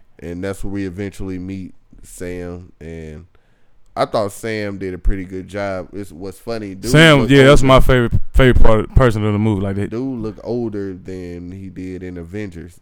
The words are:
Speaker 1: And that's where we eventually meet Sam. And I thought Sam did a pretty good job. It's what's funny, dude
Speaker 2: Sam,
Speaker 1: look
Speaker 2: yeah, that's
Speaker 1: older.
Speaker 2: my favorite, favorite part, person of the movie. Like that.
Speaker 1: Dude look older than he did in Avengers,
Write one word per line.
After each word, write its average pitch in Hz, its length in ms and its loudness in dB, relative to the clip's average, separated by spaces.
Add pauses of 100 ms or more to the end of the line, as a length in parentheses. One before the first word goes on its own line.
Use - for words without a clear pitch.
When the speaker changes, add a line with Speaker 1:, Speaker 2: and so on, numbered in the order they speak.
(180)
Speaker 1:
And 87 240 -12
that's 98 220 -8
where 98 80 -8
we 98 140 -8
eventually 95 520 -12
meet 92 360 -14 (280)
Sam. 90 800 -14
And 80 460 -18 (680)
I 135 120 -4
thought 107 260 -4
Sam 104 460 -10
did 92 160 -10
a 85 40 -14
pretty 98 260 -2
good 92 240 -14
job. 98 440 -8
It's 101 200 -14
what's 92 260 -16
funny, 107 360 -12
dude 98 180 -4
Speaker 2:
Sam, 151 300 6
Speaker 1:
look 123 80 -2
Speaker 2:
yeah, 139 140 8
that's 143 160 8
Speaker 1:
older. 135 60 4
Speaker 2:
my 131 140 8
favorite, 120 320 2 (200)
favorite 127 300 6
part, 107 320 8
person 110 280 0
of 107 120 0
the 101 40 -2
movie. 107 220 0
Like 98 160 -4
that. 101 140 -6
Speaker 1:
Dude 127 300 -8
look 107 240 -10
older 104 500 -8
than 90 580 -14
he 95 160 -16
did 92 340 -14
in 90 140 -14
Avengers, 85 640 -16